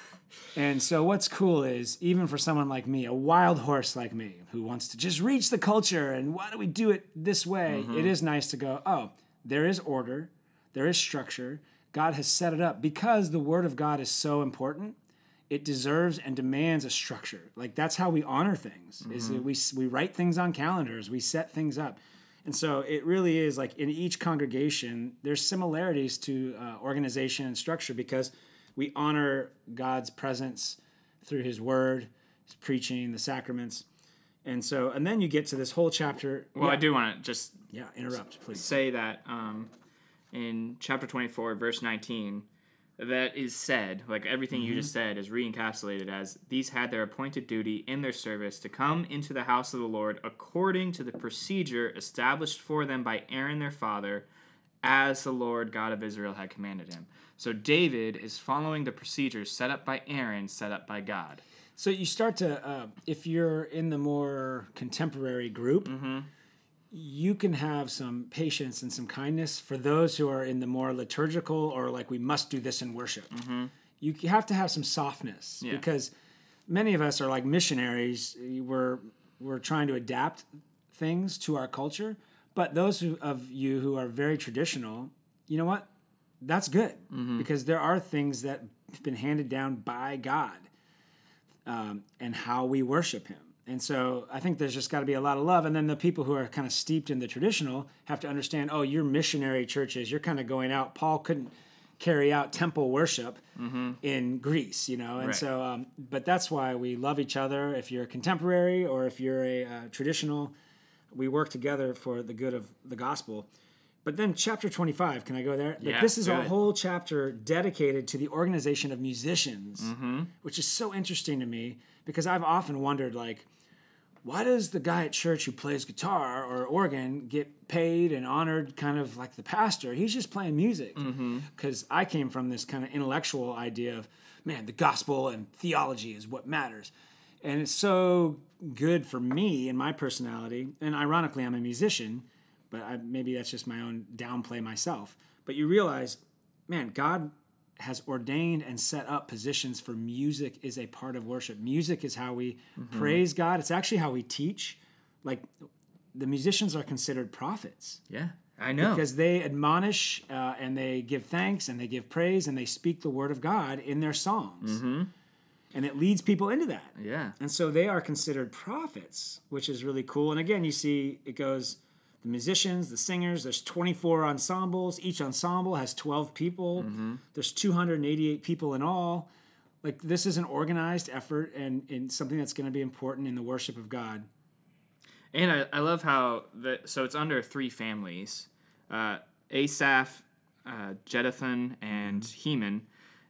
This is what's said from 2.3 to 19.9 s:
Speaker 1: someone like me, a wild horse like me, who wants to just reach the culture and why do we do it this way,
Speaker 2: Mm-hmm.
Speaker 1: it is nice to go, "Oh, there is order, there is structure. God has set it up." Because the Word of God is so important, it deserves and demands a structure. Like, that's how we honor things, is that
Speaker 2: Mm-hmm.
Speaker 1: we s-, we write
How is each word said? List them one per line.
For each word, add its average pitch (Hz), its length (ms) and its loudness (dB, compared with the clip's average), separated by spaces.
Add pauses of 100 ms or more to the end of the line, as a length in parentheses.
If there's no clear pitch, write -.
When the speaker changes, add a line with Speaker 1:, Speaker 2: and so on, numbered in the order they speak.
Speaker 1:
someone 147 320 2
like 131 180 -2
me, 131 200 0
a 120 80 -2
wild 165 460 8
horse 135 360 2
like 120 160 -4
me, 110 220 -8 (180)
who 113 100 -4
wants 117 260 -6
to 117 100 -10
just 165 200 0
reach 240 300 4
the 240 80 4
culture 185 560 4
and 135 220 0
why 196 160 -6
do 220 80 -8
we 208 80 0
do 214 240 4
it 190 160 2 (100)
this 165 300 2
way, 170 360 2
Speaker 2:
Mm-hmm. 117 160 -2
Speaker 1:
it 160 60 4
is 185 180 4
nice 151 260 2
to 131 100 -4
go, 135 260 -4
"Oh, 135 280 0 (340)
there 143 200 4
is 185 140 4
order, 135 480 -2 (460)
there 135 120 2
is 175 120 4
structure. 135 640 -2 (320)
God 156 200 4
has 143 120 -2
set 170 260 4
it 156 80 2
up." 165 220 2
Because 196 480 4
the 165 80 2
Word 160 260 4
of 139 120 0
God 151 220 2
is 131 120 -2
so 147 320 2
important, 147 520 -4 (540)
it 147 160 -2
deserves 151 540 2
and 131 180 -4
demands 139 480 2
a 131 60 -4
structure. - 640 -6
Like, 120 180 -8
that's - 220 0
how 180 140 4
we 156 120 4
honor 147 340 2
things, - 540 -12
is 117 180 -4
that 110 80 0
Speaker 2:
Mm-hmm. 127 80 -2
Speaker 1:
we 139 80 0
s-, - 200 0
we 131 140 0
write 143 280 0